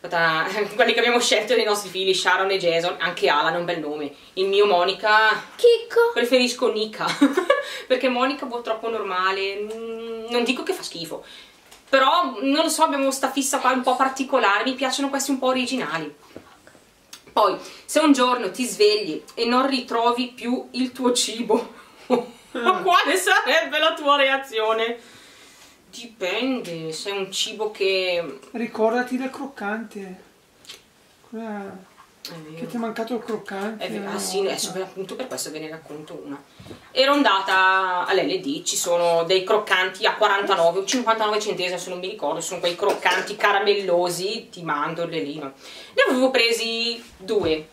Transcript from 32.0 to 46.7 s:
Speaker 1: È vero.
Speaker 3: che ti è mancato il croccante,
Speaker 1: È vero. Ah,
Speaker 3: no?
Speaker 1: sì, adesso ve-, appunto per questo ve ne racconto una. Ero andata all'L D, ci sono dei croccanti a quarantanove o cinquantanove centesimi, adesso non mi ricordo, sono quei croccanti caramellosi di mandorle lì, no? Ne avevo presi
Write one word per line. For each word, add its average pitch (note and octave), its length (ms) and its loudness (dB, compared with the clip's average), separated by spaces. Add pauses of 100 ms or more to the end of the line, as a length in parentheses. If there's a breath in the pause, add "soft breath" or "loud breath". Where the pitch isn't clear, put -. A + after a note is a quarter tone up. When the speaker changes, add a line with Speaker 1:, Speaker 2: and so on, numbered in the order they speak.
Speaker 1:
È - 100 -14
vero. D#3+ 280 -16
Speaker 3:
che E3 80 -8
ti - 80 -8
è - 20 -2
mancato A3+ 360 -4
il A3+ 100 -4
croccante, G#3 600 -6
Speaker 1:
È A3 60 -6
vero. G3+ 180 -6
Ah, G3 40 -8
Speaker 3:
no? G3+ 80 -6
Speaker 1:
sì, G3 180 -4
adesso A#3 340 -2
ve-, F#3+ 100 -6
appunto F#3+ 340 -10
per B3+ 100 -8
questo - 240 -8
ve D#3 80 -10
ne D#3 100 -10
racconto D#3 560 -14
una. C#3+ 160 -12 (520 loud breath)
Ero C4+ 200 4
andata F#3+ 960 2
all'L D3 320 0
D, C#3 240 -6
ci - 140 -4
sono E3+ 480 2
dei F#3 180 2
croccanti F#3+ 640 2
a - 80 2
quarantanove G3 640 2
o F#3+ 60 -4
cinquantanove A3 560 0
centesimi, F3+ 340 -4
adesso F3+ 160 -8
non F3+ 80 -8
mi F#3 100 -8
ricordo, D#3+ 320 -4
sono F3 200 -8
quei F3 160 -2
croccanti F#3+ 580 0
caramellosi G3 1120 0
di F3 140 -16
mandorle D#3+ 560 -4
lì, D3 200 -6
no? C#3 140 -10 (420 loud breath)
Ne C5+ 140 4
avevo C4 220 4
presi A#3 720 0 (140)